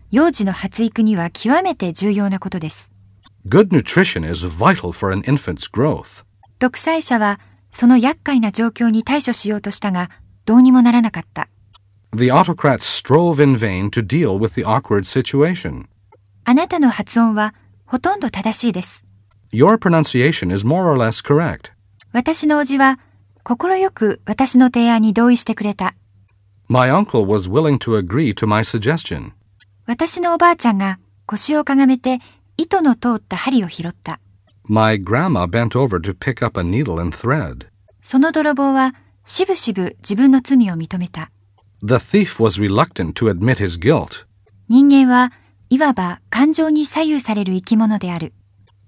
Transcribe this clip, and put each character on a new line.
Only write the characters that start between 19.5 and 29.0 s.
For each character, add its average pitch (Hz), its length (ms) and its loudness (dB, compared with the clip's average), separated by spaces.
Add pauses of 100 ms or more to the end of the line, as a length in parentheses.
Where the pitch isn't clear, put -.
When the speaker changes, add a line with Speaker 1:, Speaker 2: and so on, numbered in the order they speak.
Speaker 2:
Your 117 240 4
pronunciation 147 760 0
is 110 140 -2
more 175 160 0
or 156 140 2
less 113 280 0
correct. 147 460 -2 (400)
Speaker 1:
私 302 360 -2
の 294 120 2
叔 285 60 0
父 269 120 -2
は、 269 220 2 (440)
快 370 480 -2
く - 340 -2
私 247 320 0
の 254 80 8
提 240 260 2
案 226 100 2
に 220 120 2
同 233 180 4
意 240 60 4
し - 80 -2
て 220 100 -4
く - 80 -10
れ 208 100 -4
た。 - 220 -6 (720)
Speaker 2:
My 127 220 2
uncle 143 360 0
was 95 240 0
willing 143 300 2
to 110 180 -2
agree 104 360 -2
to - 120 -4
my 107 180 2
suggestion. 107 680 -4 (540)